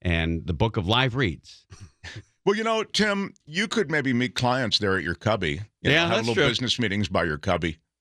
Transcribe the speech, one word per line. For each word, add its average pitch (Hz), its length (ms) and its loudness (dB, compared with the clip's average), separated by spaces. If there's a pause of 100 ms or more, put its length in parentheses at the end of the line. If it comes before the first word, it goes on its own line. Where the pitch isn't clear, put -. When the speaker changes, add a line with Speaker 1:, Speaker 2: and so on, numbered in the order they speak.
Speaker 1:
and 82 440 0
the 87 60 -4
book 110 240 0
of 90 100 -2
live 117 300 2
reads. 92 540 -4
<laughs> - 60 -20 (720)
Speaker 2:
Well, 202 100 2
you 220 80 -4
know, 220 180 0
Tim, 196 520 -2 (100)
you 180 240 -4
could 185 220 0
maybe 135 240 2
meet 120 200 0
clients 123 440 0
there 95 180 2
at 92 80 -2
your 85 120 -2
cubby. 95 440 0 (220)
You 131 80 2
Speaker 1:
Yeah, 147 60 4
Speaker 2:
know, 165 40 4
have 170 100 2
Speaker 1:
that's 208 180 0
Speaker 2:
little 117 140 0
Speaker 1:
true. 139 60 4
Speaker 2:
business 120 300 -2
meetings 104 280 0
by 87 180 0
your 78 120 -2
cubby. 85 400 -2 (240)